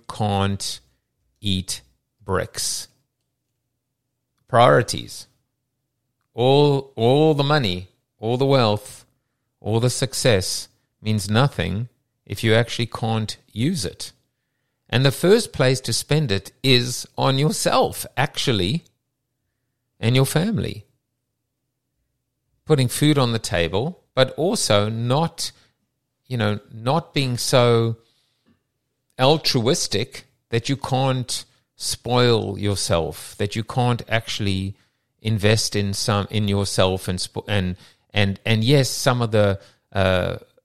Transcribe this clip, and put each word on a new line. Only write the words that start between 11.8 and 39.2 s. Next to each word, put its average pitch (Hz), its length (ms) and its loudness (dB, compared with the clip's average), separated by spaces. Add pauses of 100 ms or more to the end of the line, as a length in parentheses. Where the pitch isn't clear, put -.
if - 180 -10
you 110 100 2
actually 117 320 0
can't 113 520 -6 (140)
use 131 320 -2
it. - 280 -10 (800)
And 127 140 2
the 139 80 4
first 208 420 2
place 131 280 2
to 123 120 -6
spend 143 380 -2
it 98 200 -4 (100)
is 123 460 0 (100)
on 135 200 2
yourself, 185 680 0 (100)
actually, 120 680 -2 (1160)
and 117 160 0
your 135 100 4
family. 156 600 -2 (1800)
Putting 135 220 2
food 151 300 2
on 123 140 2
the 113 80 -2
table, 92 640 -2 (100)
but 127 240 2
also 110 520 0
not, 123 600 -2 (760)
you 127 100 -6
know, 104 220 -2 (120)
not 131 420 -4
being 131 240 -2
so 117 600 2 (1200)
altruistic 131 1080 0 (240)
that 117 200 -4
you 139 80 -2
can't 131 680 -2 (320)
spoil 117 840 0
yourself, 95 800 -2
that 104 180 -4
you 113 80 -4
can't 120 440 -2
actually 98 680 -2 (460)
invest 110 540 2
in 101 180 -2
some, 101 360 -2
in 107 180 -2
yourself 95 600 0
and 90 120 -4
sp-, - 280 -10
and, 92 280 -2 (380)
and, 98 320 0
and 110 180 0
yes, 131 260 2
some 123 320 -2